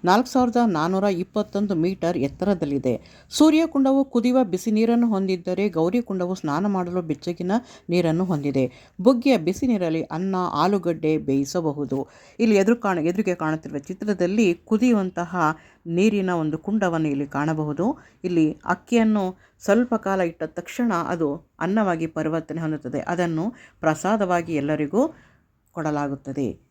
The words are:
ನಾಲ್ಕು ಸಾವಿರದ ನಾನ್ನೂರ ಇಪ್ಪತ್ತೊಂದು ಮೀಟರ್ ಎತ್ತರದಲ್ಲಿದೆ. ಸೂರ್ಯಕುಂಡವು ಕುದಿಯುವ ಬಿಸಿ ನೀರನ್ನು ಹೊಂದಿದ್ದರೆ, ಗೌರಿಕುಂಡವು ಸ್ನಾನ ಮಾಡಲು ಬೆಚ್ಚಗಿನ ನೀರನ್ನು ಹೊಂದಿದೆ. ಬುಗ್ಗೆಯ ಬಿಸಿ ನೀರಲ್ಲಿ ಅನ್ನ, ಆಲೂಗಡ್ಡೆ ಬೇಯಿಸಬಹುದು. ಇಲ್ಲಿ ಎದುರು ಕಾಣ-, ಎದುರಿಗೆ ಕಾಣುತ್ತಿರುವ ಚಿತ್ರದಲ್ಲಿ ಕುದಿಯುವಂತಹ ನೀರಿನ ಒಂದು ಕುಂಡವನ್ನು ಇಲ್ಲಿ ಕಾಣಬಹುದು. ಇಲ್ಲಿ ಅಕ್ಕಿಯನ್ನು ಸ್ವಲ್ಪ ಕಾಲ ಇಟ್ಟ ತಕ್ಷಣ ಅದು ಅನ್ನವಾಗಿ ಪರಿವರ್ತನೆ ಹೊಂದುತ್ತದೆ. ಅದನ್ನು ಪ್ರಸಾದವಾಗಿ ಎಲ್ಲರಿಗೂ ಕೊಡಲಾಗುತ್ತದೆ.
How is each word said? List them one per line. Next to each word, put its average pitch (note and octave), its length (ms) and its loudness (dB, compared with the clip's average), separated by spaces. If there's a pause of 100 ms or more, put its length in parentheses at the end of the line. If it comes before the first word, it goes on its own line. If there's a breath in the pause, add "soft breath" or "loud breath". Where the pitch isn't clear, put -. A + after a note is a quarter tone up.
ನಾಲ್ಕು F#3+ 260 4
ಸಾವಿರದ B3 260 2 (100)
ನಾನ್ನೂರ F#3 380 0
ಇಪ್ಪತ್ತೊಂದು G3+ 720 -2
ಮೀಟರ್ F3 440 -2
ಎತ್ತರದಲ್ಲಿದೆ. C#3+ 760 -2 (360 loud breath)
ಸೂರ್ಯಕುಂಡವು D4 760 4
ಕುದಿಯುವ B3 400 2
ಬಿಸಿ F#3 260 -4
ನೀರನ್ನು A#3 380 2
ಹೊಂದಿದ್ದರೆ, F#3+ 600 -2
ಗೌರಿಕುಂಡವು F#3 680 0
ಸ್ನಾನ D#3+ 320 -2
ಮಾಡಲು F3+ 360 -2
ಬೆಚ್ಚಗಿನ F3 500 -4 (360 loud breath)
ನೀರನ್ನು E3+ 360 2
ಹೊಂದಿದೆ. C#3+ 420 0 (340 loud breath)
ಬುಗ್ಗೆಯ A#3+ 380 4
ಬಿಸಿ F#3 280 -2
ನೀರಲ್ಲಿ F3 360 0
ಅನ್ನ, F#3 320 -4 (180)
ಆಲೂಗಡ್ಡೆ E3 640 0
ಬೇಯಿಸಬಹುದು. C#3 840 -2 (380 loud breath)
ಇಲ್ಲಿ A3 180 4
ಎದುರು G3+ 200 4
ಕಾಣ-, G3 220 -2
ಎದುರಿಗೆ F3+ 360 0
ಕಾಣುತ್ತಿರುವ D#3 440 -4
ಚಿತ್ರದಲ್ಲಿ F#3+ 760 0 (100)
ಕುದಿಯುವಂತಹ F#3+ 720 0 (500 loud breath)
ನೀರಿನ F#3+ 440 2
ಒಂದು D#3+ 280 0
ಕುಂಡವನ್ನು E3+ 500 0
ಇಲ್ಲಿ C#3 180 -2
ಕಾಣಬಹುದು. D3+ 580 -2 (400 loud breath)
ಇಲ್ಲಿ E3 400 0
ಅಕ್ಕಿಯನ್ನು A3 560 0 (440 soft breath)
ಸ್ವಲ್ಪ A#3 300 2
ಕಾಲ G3 260 -2
ಇಟ್ಟ E3+ 260 -2
ತಕ್ಷಣ G#3 460 -4 (140)
ಅದು E3 220 -2 (320)
ಅನ್ನವಾಗಿ F3+ 460 0
ಪರಿವರ್ತನೆ D#3+ 540 -4
ಹೊಂದುತ್ತದೆ. D3+ 400 -6
ಅದನ್ನು E3+ 440 -2 (360 loud breath)
ಪ್ರಸಾದವಾಗಿ F3 760 0
ಎಲ್ಲರಿಗೂ D3+ 480 -2 (720 soft breath)
ಕೊಡಲಾಗುತ್ತದೆ. C#3+ 720 -4 (240)